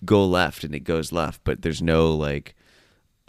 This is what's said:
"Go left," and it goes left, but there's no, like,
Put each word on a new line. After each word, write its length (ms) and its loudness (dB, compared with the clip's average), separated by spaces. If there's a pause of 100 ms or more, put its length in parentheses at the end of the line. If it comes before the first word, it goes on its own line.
"Go 200 4
left," 380 0
and 120 -8
it 60 -10
goes 300 -4
left, 320 -4
but 200 -4
there's 180 -4
no, 340 2
like, 400 -6 (720)